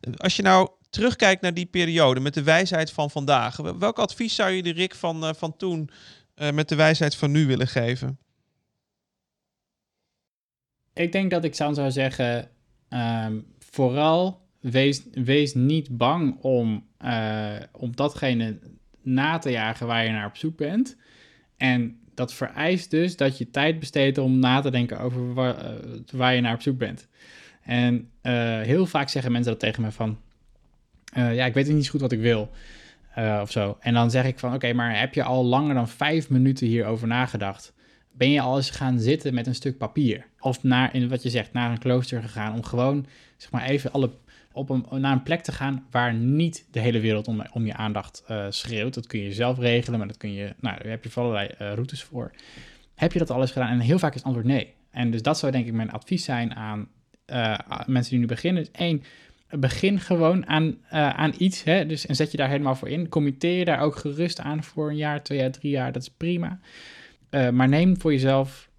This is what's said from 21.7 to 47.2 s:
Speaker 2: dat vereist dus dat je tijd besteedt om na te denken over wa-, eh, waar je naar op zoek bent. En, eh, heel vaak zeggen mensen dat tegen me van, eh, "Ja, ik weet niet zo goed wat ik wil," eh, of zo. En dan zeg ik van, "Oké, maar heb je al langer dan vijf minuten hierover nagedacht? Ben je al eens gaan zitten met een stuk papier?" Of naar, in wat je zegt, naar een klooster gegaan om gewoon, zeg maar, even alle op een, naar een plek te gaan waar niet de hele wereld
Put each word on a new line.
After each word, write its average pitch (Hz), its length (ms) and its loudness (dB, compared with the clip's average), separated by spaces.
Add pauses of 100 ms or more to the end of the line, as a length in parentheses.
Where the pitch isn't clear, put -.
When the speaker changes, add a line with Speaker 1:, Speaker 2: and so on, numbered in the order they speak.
Speaker 2:
dat 127 200 -6
vereist 175 560 -2
dus 175 260 2
dat 135 220 2
je 123 120 -6
tijd 156 280 2
besteedt 139 400 0
om 131 200 4
na 127 220 4
te 135 100 -2
denken 120 300 -2
over 123 340 -4
wa-, 127 220 0
eh, - 140 -10 (420)
waar 127 220 2
je 123 60 4
naar 117 140 2
op 117 80 -6
zoek 131 160 -2
bent. - 300 -6 (540)
En, 120 480 0 (100)
eh, 127 120 -2 (280)
heel 147 260 2
vaak 143 220 0
zeggen 127 240 -2
mensen 120 200 0
dat 110 80 -4
tegen 110 220 -2
me 110 100 -2
van, 110 260 -4 (960)
eh, 120 220 0
"Ja, 127 120 2
ik 120 80 -2
weet 139 140 2
niet 151 160 4
zo - 60 -6
goed 143 100 -2
wat 127 120 0
ik 110 80 0
wil," 110 300 2 (640)
eh, 107 280 0
of 101 80 -6
zo. 101 300 -2
En 120 140 0
dan 117 160 6
zeg 127 140 2
ik 127 140 -2
van, 123 160 -4
"Oké, 127 180 -2
maar 117 260 0
heb 131 160 0
je 143 80 0
al 127 220 2
langer 139 300 2
dan 120 140 2
vijf 151 420 0
minuten 131 360 4
hierover 113 400 0
nagedacht? 113 680 -4 (400)
Ben 127 180 2
je 143 100 4
al 127 160 0
eens 135 140 -2
gaan 131 300 -2
zitten 135 340 0
met 120 120 -2
een 127 80 -2
stuk 131 240 -6
papier?" 113 480 -2 (140)
Of 131 220 -4
naar, 127 320 2
in 123 140 0
wat 127 140 -4
je 127 80 -2
zegt, 117 220 -2
naar 120 180 -2
een 117 80 -4
klooster 123 440 0
gegaan 110 320 -8
om 117 100 -6
gewoon, 135 420 0 (300)
zeg - 140 -20
maar, 123 140 -4
even 135 280 -2
alle 131 180 0 (480)
op 135 120 -8
een, 131 300 -2
naar 139 120 0
een 127 100 2
plek 165 200 -4
te - 100 -6
gaan 135 380 -6
waar 120 240 0
niet 143 560 0
de 117 100 -4
hele 117 200 2
wereld 107 280 0